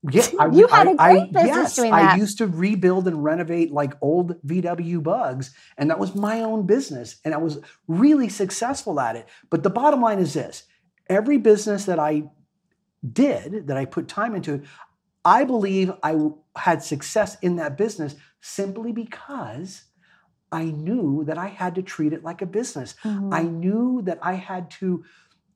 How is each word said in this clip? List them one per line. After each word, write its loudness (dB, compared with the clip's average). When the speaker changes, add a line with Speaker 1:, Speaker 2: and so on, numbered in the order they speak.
Speaker 1:
Yeah, 4
I 4
Speaker 2:
<laughs> 0
You 10
had 8
Speaker 1:
I, 4
Speaker 2:
a 4
great 8
Speaker 1:
I, -4
Speaker 2:
business 4
Speaker 1:
yes, 0
Speaker 2:
doing 2
Speaker 1:
I 6
Speaker 2:
that. 6
Speaker 1:
used -2
to 0
rebuild 0
and -2
renovate, -2
like, -2
old 0
V -2
W -4
Bugs, -4
and 0
that 0
was -4
my -2
own -4
business, -2
and -2
I -4
was -4
really 4
successful -4
at -2
it. -14
But -2
the 2
bottom 2
line 2
is 0
this. -8
Every 2
business 2
that 0
I 0
did, 0
that -4
I -2
put -8
time -6
into, -6
I 6
believe 0
I -2
w-, 0
had 0
success -4
in 0
that -8
business -6
simply -8
because -12
I -6
knew -4
that -4
I -8
had -6
to -4
treat -4
it -12
like -10
a -6
business. -8
Speaker 2:
Mm-hmm. -4
Speaker 1:
I 0
knew -2
that -6
I -4
had -10
to -4